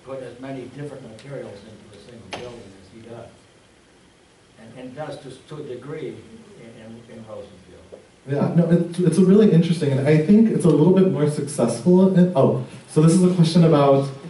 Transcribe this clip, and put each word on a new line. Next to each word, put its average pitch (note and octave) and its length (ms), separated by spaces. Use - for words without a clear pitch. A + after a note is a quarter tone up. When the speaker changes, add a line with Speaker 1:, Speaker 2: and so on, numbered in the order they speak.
Speaker 1:
put C3+ 180
as A#2+ 200
many C3+ 220
different C#3+ 280
materials A2+ 600
into A2 340
a - 60
single A2+ 240
building A#2 440
as - 120
he A2+ 60
does. A#2 200
And, A2+ 180
and B2+ 180
does D3+ 260
to, C3 100
to - 80
a - 0
degree B2+ 540
in, A2+ 140
in, A2+ 180
in A2+ 60
Rosenfield. - 800
Speaker 2:
Yeah, D3 260
no, E3 160
it, F3 300
it's D#3+ 180
a F#3 80
really G3+ 260
interesting, D#3+ 420
and C3 120
I D3+ 120
think G#3+ 320
it's D3 160
a E3 40
little D#3 240
bit F#3 180
more D3 180
successful F3+ 840
in, F3 220
oh, - 300
so D#3 120
this E3 120
is F#3 100
a F3+ 100
question E3+ 300
about C#3+ 460